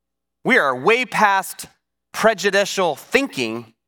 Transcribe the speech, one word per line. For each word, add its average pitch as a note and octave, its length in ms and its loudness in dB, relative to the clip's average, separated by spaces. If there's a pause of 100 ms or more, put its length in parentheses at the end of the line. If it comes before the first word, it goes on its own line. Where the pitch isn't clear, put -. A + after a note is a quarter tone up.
(440)
We A#3+ 140 2
are C#3 180 0
way A3 300 2
past G3 600 0 (480)
prejudicial F#3+ 840 0
thinking. A#2+ 800 -4 (140)